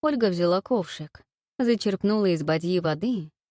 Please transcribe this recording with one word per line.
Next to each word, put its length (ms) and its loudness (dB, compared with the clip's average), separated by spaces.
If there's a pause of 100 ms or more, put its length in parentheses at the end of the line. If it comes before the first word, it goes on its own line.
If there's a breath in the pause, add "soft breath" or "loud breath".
Ольга 280 2
взяла 320 2
ковшик, 600 -4 (340)
зачерпнула 680 2
из 160 2
бадьи 360 0
воды 520 -2 (200)